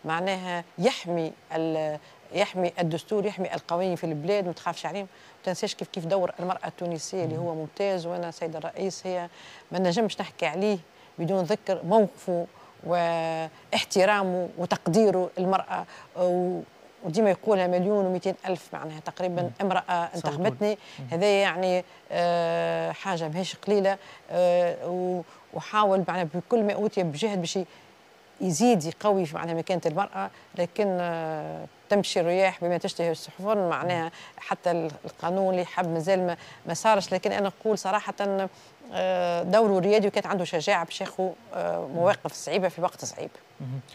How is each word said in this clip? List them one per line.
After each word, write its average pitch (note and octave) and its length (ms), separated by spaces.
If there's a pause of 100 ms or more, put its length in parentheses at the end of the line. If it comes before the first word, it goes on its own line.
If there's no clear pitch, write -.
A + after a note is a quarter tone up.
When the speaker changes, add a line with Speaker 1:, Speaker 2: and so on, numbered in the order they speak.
Speaker 1:
معناها F3+ 580 (140)
يحمي E3+ 560 (220)
ال-، D#3 440 (340)
يحمي F#3 460
الدستور، F3 460
يحمي G3 280
القوانين F3 420
في - 80
البلاد، E3+ 420
ما F3 60
تخافش - 340
عليهم. F#3+ 220 (300)
ما F#3 160
تنساش G3 220
كيف، - 120
كيف E3 180
دور F3+ 340
المرأة F3 280
التونسية F3 560
اللي D3 140
Speaker 2:
مم. E3+ 60
Speaker 1:
هو E3+ 120
ممتاز، E3+ 500
وأنا E3+ 260
سيدة D#3+ 280
الرئيس F3 480
هي F3+ 220 (420)
ما F3 80
نجمش F#3+ 420
نحكي - 240
عليه F#3 320 (420)
بدون F3+ 240
ذكر G#3 400
موقفه F3+ 640 (360)
واحترامه F3 1700
وتقديره F3+ 800
المرأة، F#3 480 (320)
و-، F3+ 420 (440)
وديما G3+ 260
يقولها F#3 380
مليون F#3+ 380
ومئتين F#3 300 (100)
ألف F3+ 280
معناها D#3 260
تقريبا F3 420
Speaker 2:
مم. F3 100 (100)
Speaker 1:
امرأة F3+ 520
Speaker 2:
صوتوا. C3 160
Speaker 1:
انتخبتني، G3 480 (220)
Speaker 2:
مم. C3+ 120
Speaker 1:
هذا G3 300
يعني، F3+ 420 (280)
آه، E3+ 800
حاجة E3 360
ماهيش E3+ 280
قليلة، G3 420 (340)
آه، F3 560
و-، F3+ 340 (320)
وحاول F#3+ 540
معناها F3+ 260
بكل G#3+ 300
ما G#3 100
أوتي G#3 300
بجهد F3+ 360
باش E3+ 200 (800)
يزيد F#3+ 420
يقوي F#3 420
في D3+ 100
معناها E3+ 200
مكانة E3 300
المرأة، F#3+ 460 (260)
لكن، F3+ 300 (140)
آه، D#3+ 640 (240)
تمشي G3+ 300
الرياح F3+ 440
بما F3 140
تشتهي E3+ 340
السفن، F#3+ 580
معناها E3 420 (260)
حتى - 340
ال-، E3 200 (140)
القانون F#3 480
اللي F3+ 120
حب F3+ 220
مازال F3 400
ما، E3+ 100 (280)
ما E3 80
صارش، G3+ 400
لكن F#3+ 180
أنا G3 160
نقول G#3 300
صراحة، G3 360 (800)
آه، F3+ 500
دوره G3 360
ريادي G3+ 280
وكانت G3 200
عنده F3+ 160
شجاعة E3+ 420
باش - 160
ياخذ، F#3+ 280 (240)
آه، E3+ 340
مواقف E3+ 460
صعيبة F3+ 360
في E3 120
وقت - 240
صعيب. - 240 (320)
Speaker 2:
مهم. C3 180 (160)